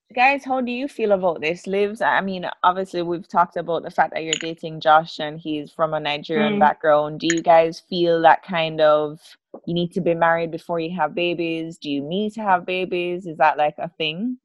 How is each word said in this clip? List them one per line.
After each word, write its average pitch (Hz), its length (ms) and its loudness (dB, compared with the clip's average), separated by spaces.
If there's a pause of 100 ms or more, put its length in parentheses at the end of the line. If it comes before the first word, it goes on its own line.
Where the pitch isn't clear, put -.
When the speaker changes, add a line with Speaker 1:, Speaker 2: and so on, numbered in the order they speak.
(160)
Speaker 1:
Guys, 269 300 2
how 262 160 -2
do 240 100 -4
you 254 160 -6
feel 220 240 -2
about 185 300 2
this? 170 260 -4
Livs, 202 340 -2
I 139 200 2
mean, 185 240 -6 (180)
obviously 185 380 0
we've 170 260 -6
talked 175 300 0
about 165 260 -4
the - 80 -12
fact 160 220 0
that 156 100 -4
you're 160 160 -4
dating 165 400 -10
Josh 160 400 4
and 151 200 -6
he's 151 320 -6
from 156 220 -2
a 151 60 -2
Nigerian 151 580 -2
Speaker 2:
Mm. - 20 0
Speaker 1:
background. 151 600 2
Do 160 80 -2
you 165 140 2
guys 165 400 4
feel 170 400 0
that 160 220 6
kind 160 360 -2
of, 151 400 2 (460)
you 170 80 -4
need 175 200 -2
to 190 80 -2
be 170 120 2
married 165 380 0
before 170 280 -6
you 165 160 -6
have 151 200 -2
babies? 165 600 -4
Do 147 120 -10
you 143 120 -4
need 196 320 -4
to 220 80 -10
have 185 240 0
babies? 185 600 -4
Is 160 120 -8
that, 151 200 4
like, 151 220 0
a 170 100 -8
thing? 180 560 -6